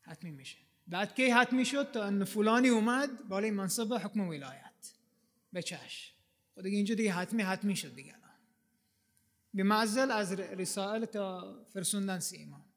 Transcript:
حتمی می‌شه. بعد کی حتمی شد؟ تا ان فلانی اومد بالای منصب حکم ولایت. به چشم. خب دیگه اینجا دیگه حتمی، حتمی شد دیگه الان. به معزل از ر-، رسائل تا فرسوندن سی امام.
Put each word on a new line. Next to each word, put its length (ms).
حتمی 300
می‌شه. 280
بعد 280
کی 160
حتمی 340
شد؟ 260
تا 140
ان 200
فلانی 440
اومد 600
بالای 220
منصب 440
حکم 260
ولایت. 720
به 100
چشم. 520
خب 80
دیگه 140
اینجا 180
دیگه 180
حتمی، 300
حتمی 340
شد 180
دیگه 200
الان. 160
به 80
معزل 480
از 220
ر-، 220
رسائل 500
تا 520
فرسوندن 460
سی 240
امام. 220